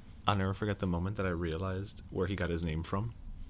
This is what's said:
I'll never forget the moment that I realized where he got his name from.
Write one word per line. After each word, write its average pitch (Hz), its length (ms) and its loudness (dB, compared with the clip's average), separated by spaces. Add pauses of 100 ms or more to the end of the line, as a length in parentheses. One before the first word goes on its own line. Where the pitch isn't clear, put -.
(260)
I'll 104 120 6
never 95 160 4
forget 104 260 0
the 98 80 2
moment 90 300 2
that 98 80 2
I 92 60 2
realized 90 720 -2 (100)
where 92 160 2
he 98 80 0
got 87 140 2
his 82 140 2
name 82 200 0
from. 107 300 -2 (360)